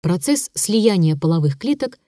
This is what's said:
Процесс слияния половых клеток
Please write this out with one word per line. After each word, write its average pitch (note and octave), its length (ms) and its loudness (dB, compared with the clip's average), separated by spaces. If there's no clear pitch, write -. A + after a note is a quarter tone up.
Процесс C#4+ 460 -2
слияния G3+ 640 2
половых D#3 400 0
клеток C4 500 -4